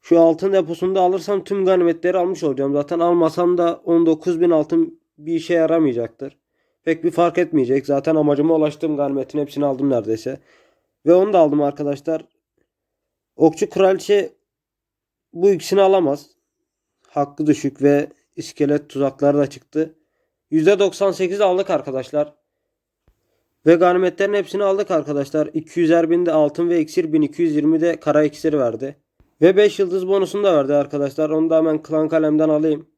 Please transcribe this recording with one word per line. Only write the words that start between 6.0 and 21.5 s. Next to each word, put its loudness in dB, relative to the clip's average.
Pek -4
bir 0
fark 0
etmeyecek. 0
Zaten -2
amacıma 2
ulaştım. -2
Ganimetin -4
hepsini -4
aldım -2
neredeyse. -4
Ve 6
onu 2
da 2
aldım 2
arkadaşlar. -6
Okçu 2
kraliçe 0
bu 2
ikisini -2
alamaz. 2
Hakkı -4
düşük -2
ve 2
iskelet -4
tuzakları -2
da 0
çıktı. -8
Yüzde 2
doksan 0
sekiz -4
aldık 0